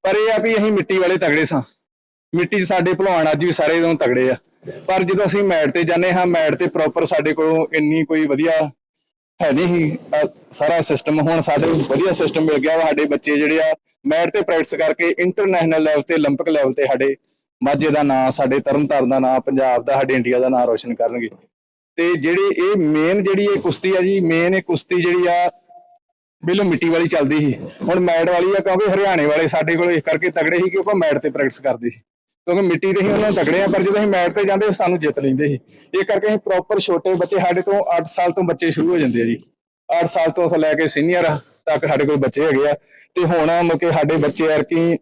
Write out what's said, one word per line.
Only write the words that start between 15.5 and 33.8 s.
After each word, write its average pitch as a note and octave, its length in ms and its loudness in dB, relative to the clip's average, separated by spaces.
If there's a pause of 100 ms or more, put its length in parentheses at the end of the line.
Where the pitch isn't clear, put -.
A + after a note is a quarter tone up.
ਲੈਵਲ D3+ 180 2
ਤੇ, E3 140 -4
올림픽 D3 360 -2
ਲੈਵਲ C#3 220 0
ਤੇ C#3 120 -2
ਸਾਡੇ C3+ 300 -2 (480)
ਮਾਝੇ C#3+ 260 0
ਦਾ D3 140 2
ਨਾਂ, C3 280 2
ਸਾਡੇ C3+ 280 0
ਤਰਨਤਾਰਨ C#3 500 0
ਦਾ C3+ 100 2
ਨਾਂ, C3 200 0
ਪੰਜਾਬ C3 460 0
ਦਾ, C#3 80 0
ਸਾਡੇ C3+ 200 0
ਇੰਡੀਆ B2 260 0
ਦਾ B2+ 100 0
ਨਾਂ B2 180 2
ਰੋਸ਼ਨ A#2 280 -2
ਕਰਨਗੇ। A#2 340 -4 (640)
ਤੇ E3+ 200 0
ਜਿਹੜੇ E3 260 0
ਇਹ G3 360 0
ਮੇਨ E3 460 0
ਜਿਹੜੀ G3 200 0
ਇਹ G3+ 160 0
ਕੁਸ਼ਤੀ F#3 360 -2
ਆ F3+ 60 2
ਜੀ, G3 180 0
ਮੇਨ E3+ 360 0
ਇਹ F#3+ 60 0
ਕੁਸ਼ਤੀ F3+ 340 -4
ਜਿਹੜੀ F3+ 320 0
ਆ F3 220 0 (960)
ਬਿਲਕੁਲ F#3+ 220 0
ਮਿੱਟੀ E3 220 0
ਵਾਲੀ E3 180 2
ਚੱਲਦੀ D#3 300 2
ਸੀ, D3 160 2 (300)
ਹੁਣ F3+ 160 0
ਮੈਟ E3+ 300 2
ਵਾਲੀ F3 160 2
ਆ। G3 160 2
ਕਿਉਂਕਿ F#3+ 300 0
ਹਰਿਆਣੇ F#3+ 340 2
ਵਾਲੇ D3+ 220 2
ਸਾਡੇ D#3+ 280 0
ਕੋਲ F3 160 0
ਇਸ D#3+ 100 0
ਕਰਕੇ D#3+ 280 -2
ਤਗੜੇ E3 280 0
ਸੀ F#3 120 0
ਕਿਉਂਕਿ F#3+ 200 -2
ਉਹ G#3 60 0
ਮੈਟ D#3+ 220 2
ਤੇ D3+ 120 -2
ਪ੍ਰੈਕਟਿਸ C3+ 300 -4
ਕਰਦੇ A#2+ 300 -4
ਸੀ, - 100 -14 (460)
ਕਿਉਂਕਿ F3 160 0
ਮਿੱਟੀ F#3 320 0
ਤੇ G3 120 0
ਹੀ G#3 60 0
ਉਹਨਾਂ G#3+ 200 0
ਨੂੰ - 20 0
ਤਗੜੇ E3+ 280 0
ਆ। G3 60 2
ਪਰ F#3+ 140 0